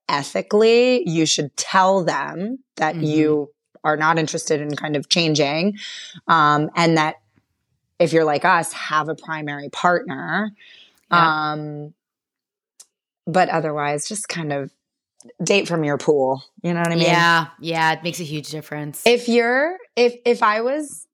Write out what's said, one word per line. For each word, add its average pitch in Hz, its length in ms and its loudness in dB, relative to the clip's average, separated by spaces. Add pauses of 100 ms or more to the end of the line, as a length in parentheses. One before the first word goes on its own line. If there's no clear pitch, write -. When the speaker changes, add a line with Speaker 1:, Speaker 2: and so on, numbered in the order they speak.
Speaker 1:
ethically, 220 1000 2
you 160 160 2
should 147 320 -2
tell 190 460 2
them 156 560 -4 (160)
that 156 200 -2
Speaker 2:
Mm-hmm. 156 100 -2
Speaker 1:
you 151 440 2 (360)
are 156 120 2
not 160 220 2
interested 156 420 -2
in 147 140 -6
kind 151 200 -4
of 139 140 -4
changing. 160 680 0 (500)
Um, 151 480 4
and 165 220 4
that 156 180 0 (840)
if 165 140 2
you're 160 120 4
like 147 200 0
us, 175 280 2
have 156 360 -4
a 156 60 -6
primary 147 540 -10
partner. 175 840 -4 (600)
Speaker 2:
Yeah. 156 420 2
Speaker 1:
Um, 151 400 -10 (1300)
but 175 240 2
otherwise, 147 580 -4
just - 200 -10
kind 160 240 -6
of 139 200 -6 (720)
date 180 240 2
from 165 160 -2
your 143 140 0
pool. 135 460 0 (180)
You 175 120 -2
know 170 80 -2
what 170 100 0
I 170 40 0
mean? 165 100 2
Speaker 2:
Yeah. 170 420 4 (120)
Yeah. 160 340 0
It 160 100 -10
makes 170 160 -6
a 180 60 -8
huge 147 240 -10
difference. 147 560 -10
Speaker 1:
If 240 240 2
you're, 254 480 2 (180)
if, 240 200 2 (100)
if 240 180 2
I 214 180 2
was 277 520 -6